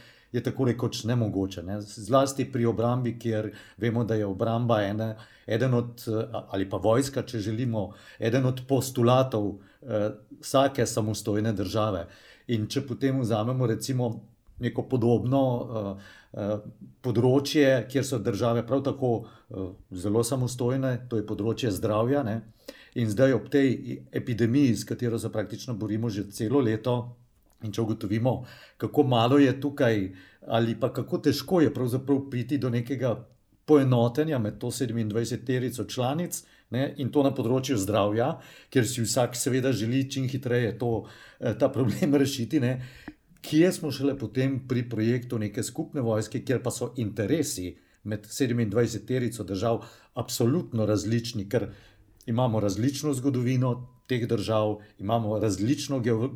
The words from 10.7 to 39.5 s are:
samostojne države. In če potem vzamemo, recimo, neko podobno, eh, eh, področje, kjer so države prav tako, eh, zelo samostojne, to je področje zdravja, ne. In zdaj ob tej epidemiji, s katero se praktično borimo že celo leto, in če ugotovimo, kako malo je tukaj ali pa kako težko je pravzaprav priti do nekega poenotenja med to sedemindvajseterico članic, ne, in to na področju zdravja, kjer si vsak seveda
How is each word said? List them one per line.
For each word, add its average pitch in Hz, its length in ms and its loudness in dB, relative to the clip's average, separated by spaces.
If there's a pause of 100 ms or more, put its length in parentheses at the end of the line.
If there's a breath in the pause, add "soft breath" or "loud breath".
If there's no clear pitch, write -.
samostojne 107 680 -2
države. 101 540 -2 (420 soft breath)
In 107 180 0
če 139 140 -2
potem 135 400 -2
vzamemo, 117 460 0
recimo, 117 680 -2 (240)
neko 120 300 -4
podobno, 120 540 4
eh, 110 960 -4
eh, 104 180 -2 (440)
področje, 131 880 4
kjer 135 140 0
so 131 140 -2
države 117 480 0
prav 135 160 0
tako, 127 420 0
eh, - 480 -10 (180)
zelo 101 340 0
samostojne, 123 840 -2
to 117 80 -4
je 104 100 -2
področje 107 440 -2
zdravja, 110 520 2
ne. 107 200 -2 (520 loud breath)
In 117 160 0
zdaj 135 220 4
ob 110 180 0
tej 127 600 2
epidemiji, 120 640 2
s - 80 -8
katero 117 340 -4
se 95 100 -6
praktično 107 460 -6
borimo 107 360 -2
že 98 200 -6
celo 120 300 0
leto, 120 560 0 (480)
in 107 80 -6
če 113 100 -2
ugotovimo, 110 600 -2 (320 loud breath)
kako 120 260 2
malo 123 360 6
je 135 220 4
tukaj 113 520 0 (340 loud breath)
ali 117 340 0
pa 127 120 0
kako - 260 -4
težko 151 420 2
je 131 140 4
pravzaprav 127 560 0
priti 123 280 -2
do 131 120 0
nekega 120 440 -2 (500)
poenotenja 131 760 4
med 104 220 -2
to 123 100 -4
sedemindvajseterico 117 1120 -2
članic, 147 580 -2 (280 soft breath)
ne, 131 300 -2
in 123 120 -2
to 147 120 6
na 135 100 4
področju 127 460 0
zdravja, 104 540 2 (360 loud breath)
kjer 117 180 2
si 117 160 -2
vsak 120 340 0
seveda 131 340 2